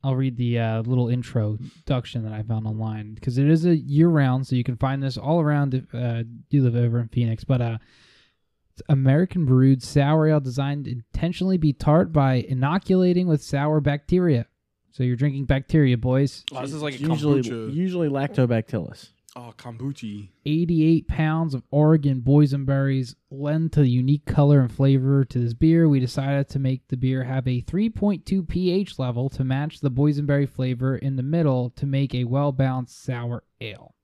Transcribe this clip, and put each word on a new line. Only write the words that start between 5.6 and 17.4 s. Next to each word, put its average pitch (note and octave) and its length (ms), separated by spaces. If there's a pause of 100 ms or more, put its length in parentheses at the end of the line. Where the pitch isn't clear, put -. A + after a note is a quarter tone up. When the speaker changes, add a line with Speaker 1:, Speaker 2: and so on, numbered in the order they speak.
Speaker 1:
if, - 180
uh, A#2 300 (260)
you C#3 140
live A#2+ 120
over A#2+ 240
in A#2 100
Phoenix. A#2 340
But, B2+ 180
uh, A2+ 160 (960)
it's - 160
American D3+ 560
brewed C3 380
sour D3+ 440
ale D#3 120
designed C#3 460
to C3 60
intentionally F3+ 680
be D3+ 140
tart E3 380
by C3+ 240
inoculating F3+ 920
with D#3 160
sour D3+ 360
bacteria. D3 680 (440)
So - 120
you're B2 120
drinking C#3 300
bacteria, C3+ 540
boys. C3 520
Speaker 2:
Oh, B2+ 100
this C#3 120
is D3+ 80
like C#3+ 140
a - 20
Speaker 3:
Usually, D3 460